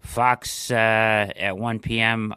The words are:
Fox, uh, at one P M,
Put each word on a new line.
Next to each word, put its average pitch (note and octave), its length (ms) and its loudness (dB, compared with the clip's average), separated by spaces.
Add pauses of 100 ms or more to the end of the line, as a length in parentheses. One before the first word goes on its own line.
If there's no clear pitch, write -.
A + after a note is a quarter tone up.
Fox, - 680 -4
uh, A2 640 4
at F#2+ 200 -4
one A2 220 -4
P A2+ 220 -4
M, A2+ 360 -2